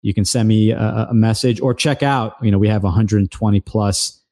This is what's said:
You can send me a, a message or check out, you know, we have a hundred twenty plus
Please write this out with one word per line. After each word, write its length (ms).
You 120
can 100
send 240
me 240
a, 380
a 40
message 460
or 140
check 300
out, 380
you 100
know, 80
we 80
have 160
a 80
hundred 400
twenty 280
plus 640